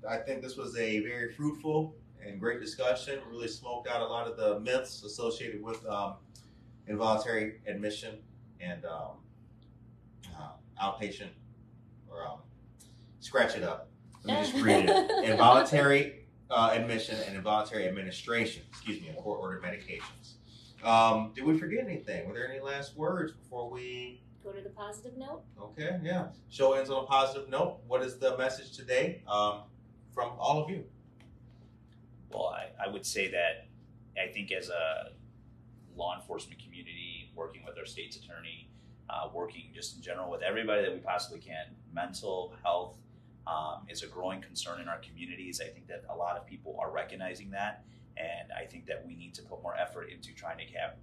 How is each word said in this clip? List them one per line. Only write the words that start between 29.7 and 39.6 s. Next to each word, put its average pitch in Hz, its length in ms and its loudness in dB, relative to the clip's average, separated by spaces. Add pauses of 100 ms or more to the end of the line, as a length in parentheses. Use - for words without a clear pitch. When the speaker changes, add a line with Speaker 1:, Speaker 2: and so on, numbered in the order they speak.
Speaker 1:
from 123 240 -2
all 151 260 4
of 156 60 -6
you? 180 140 -4 (1500)
Speaker 4:
Well, - 260 -2
I, 92 300 -8
I - 20 -2
would 101 180 -6
say 95 260 0
that 85 360 0 (540)
I 92 100 -2
think 101 200 -6
as 92 180 -4
a 82 440 -2 (840)
law 87 200 -4
enforcement - 480 -12
community, 85 720 -14
working - 300 -10
with - 140 -14
our 76 60 -10
state's - 320 -12
attorney, 82 520 -16 (400)
uh, 76 240 -4
working 82 400 -8